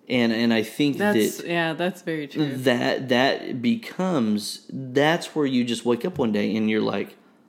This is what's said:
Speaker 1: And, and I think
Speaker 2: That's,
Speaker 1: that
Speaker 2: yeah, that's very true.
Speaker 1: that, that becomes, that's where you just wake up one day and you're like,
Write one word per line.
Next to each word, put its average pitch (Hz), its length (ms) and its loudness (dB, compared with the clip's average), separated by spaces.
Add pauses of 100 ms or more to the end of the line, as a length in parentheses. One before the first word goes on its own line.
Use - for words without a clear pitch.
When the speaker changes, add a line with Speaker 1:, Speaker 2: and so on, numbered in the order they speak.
Speaker 1:
And, 120 240 2
and 117 200 2
I 113 100 2
think 143 340 -2
Speaker 2:
That's, 196 400 2
Speaker 1:
that - 100 -10
Speaker 2:
yeah, 165 260 0
that's 175 280 -4
very 156 260 -6
true. 143 280 -2
Speaker 1:
that, 127 540 0
that 123 520 0
becomes, 117 1120 -2
that's 139 640 0
where 151 100 2
you 127 180 2
just 117 220 -4
wake 117 200 2
up 180 120 -6
one 120 140 2
day 104 240 0
and 110 160 0
you're 110 100 2
like, 104 360 -4 (320)